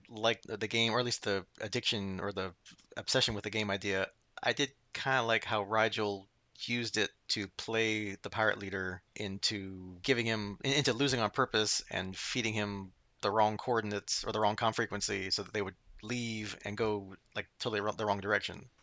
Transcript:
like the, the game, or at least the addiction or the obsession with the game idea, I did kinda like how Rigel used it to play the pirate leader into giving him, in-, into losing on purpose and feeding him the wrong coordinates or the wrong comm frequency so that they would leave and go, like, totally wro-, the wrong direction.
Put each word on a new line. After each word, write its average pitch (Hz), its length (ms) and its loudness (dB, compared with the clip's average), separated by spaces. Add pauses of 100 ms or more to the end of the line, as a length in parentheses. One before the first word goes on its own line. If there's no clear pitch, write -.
like 113 360 0
the, - 120 -8
the 107 120 -4
game, 113 260 2
or 120 60 4
at 123 40 2
least 120 200 -4
the 98 220 0 (140)
addiction 98 600 -2
or 101 100 -2
the 92 220 -4 (420)
obsession 120 380 2
with 104 100 -4
the 107 60 -2
game 107 200 0
idea, 98 380 0 (340)
I 120 120 2
did 139 180 0 (220)
kinda 131 300 2
like 113 200 2
how 110 200 0
Rigel 104 640 2 (320)
used 120 340 -2
it 107 140 2 (180)
to 98 300 -2
play 110 640 0
the - 80 -8
pirate 107 300 2
leader 95 420 -4 (120)
into 95 920 -4
giving 120 220 2
him, 107 380 -2
in-, 131 80 0
into 139 220 4
losing 127 260 2
on 107 120 2
purpose 110 600 2
and 95 240 -4
feeding 113 380 -2
him 101 400 -4 (260)
the 104 100 2
wrong 107 280 4
coordinates 107 680 0
or 110 80 -4
the 107 80 0
wrong 107 160 4
comm 113 180 2
frequency 101 580 -2
so - 120 0
that 92 100 -16
they 107 80 0
would 95 140 -4 (260)
leave 110 640 -4
and 104 140 -6
go, 104 360 0 (220)
like, 104 120 -6 (120)
totally 107 220 0
wro-, 104 100 2
the 107 140 -2
wrong 101 160 2
direction. 101 480 0 (140)